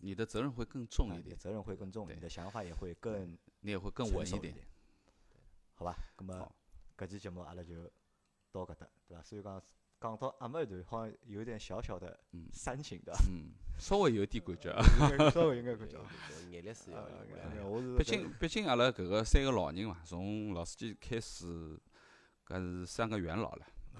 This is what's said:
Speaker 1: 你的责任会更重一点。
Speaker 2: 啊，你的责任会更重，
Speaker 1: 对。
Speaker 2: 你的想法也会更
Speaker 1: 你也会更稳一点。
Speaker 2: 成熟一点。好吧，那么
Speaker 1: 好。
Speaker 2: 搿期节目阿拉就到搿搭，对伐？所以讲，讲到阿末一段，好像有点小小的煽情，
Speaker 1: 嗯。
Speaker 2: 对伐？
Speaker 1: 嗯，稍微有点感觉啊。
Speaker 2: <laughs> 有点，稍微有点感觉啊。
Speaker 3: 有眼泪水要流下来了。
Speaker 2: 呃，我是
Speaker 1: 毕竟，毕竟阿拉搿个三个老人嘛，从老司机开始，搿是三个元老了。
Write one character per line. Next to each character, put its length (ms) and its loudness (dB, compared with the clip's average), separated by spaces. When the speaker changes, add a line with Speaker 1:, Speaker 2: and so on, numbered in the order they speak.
Speaker 1:
你 140 -6
的 120 0
责 160 -2
任 80 0
会 140 -4
更 220 -8
重 220 2
一 140 -6
点。 0 -
Speaker 2:
啊， 20 -16
你 60 -12
的 60 -10
责 140 -10
任 120 -6
会 140 -6
更 160 -10
重， 140 -8
Speaker 1:
对。 80 -12
Speaker 2:
你 60 -14
的 80 -10
想 220 -10
法 140 -8
也 100 -10
会 200 -6
更 440 -6
Speaker 1:
你 100 -8
也 80 -2
会 120 -4
更 220 -2
稳 140 0
一 40 -6
点。 0 -
Speaker 2:
成 100 -2
熟 60 -8
一 60 -8
点。 140 -16
好 100 -12
吧， 120 -4
那 60 -14
么 140 -10
Speaker 1:
好。 180 -14
Speaker 2:
搿 100 -8
期 120 -10
节 100 -10
目 120 -10
阿 140 -14
拉 80 -12
就 280 -14
到 120 -6
搿 100 -12
搭， 140 -20
对 80 -18
伐？ 60 -16
所 140 -14
以 60 -10
讲， 200 -10
讲 160 -6
到 220 -4
阿 80 -10
末 160 -4
一 40 -2
段， 180 -10
好 220 -6
像 180 -12
有 200 -8
点 140 -8
小 240 -6
小 160 -6
的 200 -12
煽 280 -6
情， 180 -10
Speaker 1:
嗯。 60 -16
Speaker 2:
对 100 -8
伐？ 140 -2
Speaker 1:
嗯， 240 -4
稍 200 2
微 160 6
有 100 4
点 200 -2
感 120 -6
觉 140 -8
啊。 120 2
Speaker 2:
<laughs> 180 10
有 60 2
点， 140 10
稍 160 6
微 100 4
有 60 -4
点 140 -2
感 120 -10
觉 100 -12
啊。 120 -12
Speaker 3:
有 200 -12
眼 140 -12
泪 80 -8
水 220 -14
要 140 -10
流 80 -14
下 60 -14
来 180 -8
了。 80 -6
Speaker 2:
呃， 40 -6
我 140 -2
是 160 0
Speaker 1:
毕 80 8
竟， 340 0
毕 100 0
竟 180 0
阿 100 6
拉 100 10
搿 220 2
个 160 6
三 180 10
个 80 4
老 200 4
人 160 -2
嘛， 180 -6
从 500 -4
老 100 -2
司 120 -10
机 180 -8
开 260 -6
始， 600 -10
搿 120 -6
是 280 -4
三 220 -2
个 100 -2
元 180 -2
老 200 -4
了。 100 -16